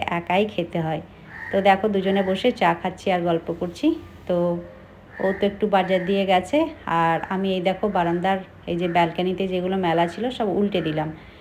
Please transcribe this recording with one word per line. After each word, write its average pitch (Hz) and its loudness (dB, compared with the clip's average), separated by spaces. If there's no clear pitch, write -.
একাই 175 0
খেতে 180 -4
হয়। 160 -2
তো - -2
দেখো 196 4
দুজনে 196 2
বসে 190 2
চা 185 4
খাচ্ছি 180 -6
আর 180 2
গল্প 165 0
করছি। 180 -2
তো 180 0
ও 190 2
তো 190 -2
একটু 196 0
বাজার 185 2
দিয়ে 196 0
গেছে, 185 2
আর 165 2
আমি 190 -2
এই 185 -2
দেখো 185 0
বারান্দার 180 2
এই 170 -4
যে 180 0
ব্যালকনিতে 175 2
যেগুলো 185 0
মেলা 170 2
ছিল 196 -6
সব 240 -2
উল্টে 196 2
দিলাম। 156 -2